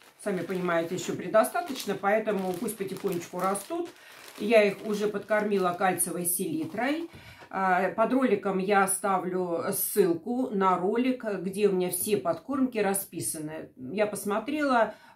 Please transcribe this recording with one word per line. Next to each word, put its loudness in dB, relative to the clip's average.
сами -2
понимаете, 0
еще -4
предостаточно, 0
поэтому 0
пусть -6
потихонечку -6
растут. -2
Я 6
их 0
уже -2
подкормила 0
кальциевой 0
селитрой. -2
А, 2
под 2
роликом 2
я 4
оставлю 0
ссылку 0
на 4
ролик, 0
где 0
у 4
меня 2
все -2
подкормки -2
расписаны. -2
Я -2
посмотрела, 0